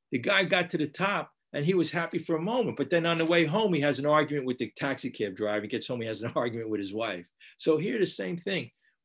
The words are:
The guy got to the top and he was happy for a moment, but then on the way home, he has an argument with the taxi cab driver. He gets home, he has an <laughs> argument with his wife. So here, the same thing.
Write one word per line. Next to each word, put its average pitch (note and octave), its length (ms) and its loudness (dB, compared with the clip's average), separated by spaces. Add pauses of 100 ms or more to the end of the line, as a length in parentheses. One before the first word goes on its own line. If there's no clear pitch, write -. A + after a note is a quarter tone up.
(100)
The C3 80 0
guy G3 240 2
got F3+ 280 2
to E3+ 60 -2
the D3+ 100 0
top F3+ 440 -2 (220)
and D3 100 -2
he F#3 120 2
was D#3+ 160 2
happy F3 260 -2
for E3 180 -2
a D#3 60 0
moment, G#3 360 -2
but - 120 -2
then E3+ 160 4
on E3 140 2
the E3 60 2
way E3+ 200 6
home, G3 280 2
he C#3+ 80 2
has C#3+ 180 2
an C#3+ 80 0
argument D3 400 2
with B2 100 -2
the A2 180 -4
taxi C3+ 360 -4
cab G2+ 240 -4
driver. G#2 260 0
He G#2 60 -6
gets G#2+ 200 -4
home, B2 140 -4
he A2+ 60 -4
has A2 160 -6
an A#2 80 -4
<laughs> - 40 -4
argument A#2 340 -2
with G#2 100 0
his G2 140 -6
wife. G#2 320 -4 (320)
So D#3+ 200 4
here, G#3+ 220 -2
the F#3 80 4
same F3+ 300 -4
thing. F3 340 -4 (340)